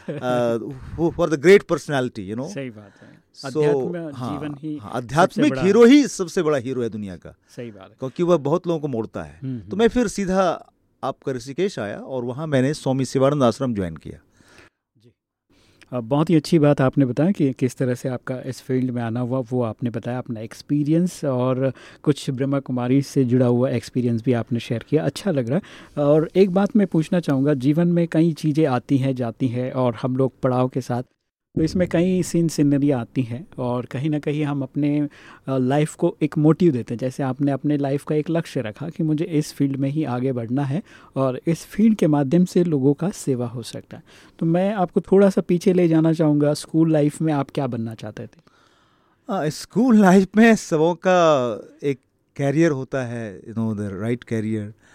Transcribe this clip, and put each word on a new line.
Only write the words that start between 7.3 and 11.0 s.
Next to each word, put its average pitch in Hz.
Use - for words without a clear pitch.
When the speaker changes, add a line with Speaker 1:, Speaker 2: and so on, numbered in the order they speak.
Speaker 2:
सही 120
बात 98
है। 107
Speaker 1:
क्योंकि 131
वह 170
बहुत 156
लोगों 165
को 147
मोड़ता 110
है। 76
Speaker 2:
हम्म, 131
Speaker 1:
तो 92
Speaker 2:
हम्म। 185
Speaker 1:
मैं 233
फिर 240
सीधा 185